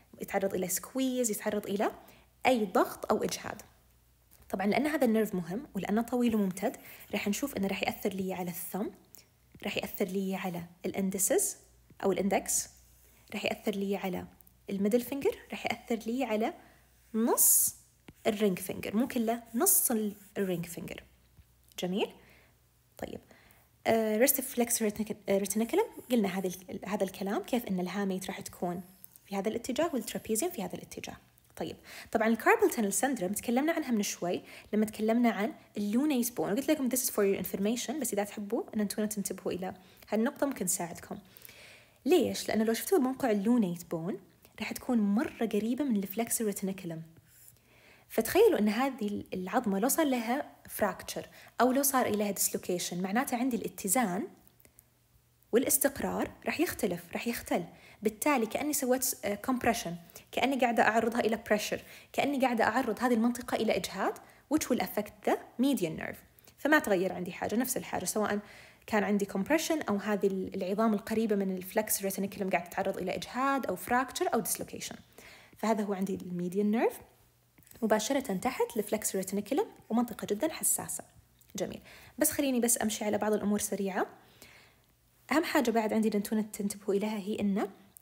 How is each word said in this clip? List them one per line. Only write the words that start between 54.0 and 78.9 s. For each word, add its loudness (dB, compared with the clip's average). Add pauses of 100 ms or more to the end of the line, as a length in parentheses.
والاستقرار 2 (160)
راح -2
يختلف، -4
راح -6
يختل. -2 (380)
بالتالي 2
كأني -2
سويت، 0 (180)
آه، -2
كومبريشن، 0 (360)
كأني 0
قاعدة 4
أعرضها 4
إلى 2
بريشر، 0 (320)
كأني 0
قاعدة 4
أعرض 2
هذه 4
المنطقة 2
إلى 2
إجهاد، -2 (400)
which 0
will 2
affect -4
the 4 (260)
median 2
nerve. -8 (420)
فما 6
تغير 2
عندي -6
حاجة، -6
نفس 0
الحاجة، -4
سواء 0 (480)
كان 2
عندي 2
كومبريشن 0
أو 0
هذه 0
ال-، -2
العظام 2
القريبة 0
من 0
الفلكس -2
ريتينيكولم -2
قاعدة -2
تتعرض -2
إلى -2
إجهاد -2
أو -2
فراكتشر 0
أو 2
ديسلوكيشن. -6 (600)
فهذا 0
هو -2
عندي -2
الميديان -2
نيرف. 2 (840)
مباشرة 2
تحت -2
الفلكس -2